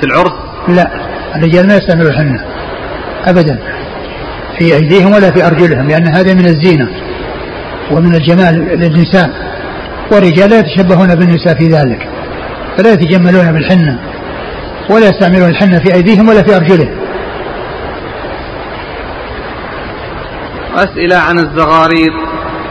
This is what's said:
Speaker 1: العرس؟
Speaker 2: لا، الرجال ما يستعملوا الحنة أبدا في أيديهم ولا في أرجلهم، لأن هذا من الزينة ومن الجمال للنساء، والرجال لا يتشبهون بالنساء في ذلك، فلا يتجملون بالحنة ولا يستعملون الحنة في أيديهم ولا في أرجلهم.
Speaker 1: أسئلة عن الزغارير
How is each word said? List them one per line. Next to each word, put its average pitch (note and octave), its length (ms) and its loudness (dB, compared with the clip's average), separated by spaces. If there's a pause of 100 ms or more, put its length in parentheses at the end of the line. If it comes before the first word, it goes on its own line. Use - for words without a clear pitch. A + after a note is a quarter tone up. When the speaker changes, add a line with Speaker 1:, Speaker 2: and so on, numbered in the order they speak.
Speaker 1:
العرس؟ D3+ 280 0 (360)
Speaker 2:
لا، F3 220 2 (460)
الرجال E3 320 2
ما G#3 80 4
يستعملوا E3 340 2
الحنة C3+ 340 -2 (800)
أبدا D#3+ 340 2 (1000)
في E3+ 160 2
أيديهم F3+ 380 2
ولا G3 180 4
في F3 160 2
أرجلهم، D3+ 420 2
لأن D#3+ 280 2
هذا F#3 180 4
من F3+ 120 4
الزينة D#3 420 2 (1000)
ومن E3+ 240 2
الجمال E3+ 640 2
للنساء، E3+ 500 2 (840)
والرجال G3 380 4
لا A3+ 80 6
يتشبهون F3+ 560 2
بالنساء E3+ 400 2
في E3 100 0
ذلك، D3 440 0 (680)
فلا A3 140 4
يتجملون F3 600 4
بالحنة D#3 460 2 (920)
ولا G#3+ 180 6
يستعملون F3+ 400 4
الحنة F3+ 300 4
في F3 160 2
أيديهم G3+ 340 4
ولا G#3+ 140 6
في G3 140 4
أرجلهم. E3 400 2 (3750)
Speaker 1:
أسئلة F3 400 -2
عن E3+ 220 0
الزغارير D#3+ 720 2 (600)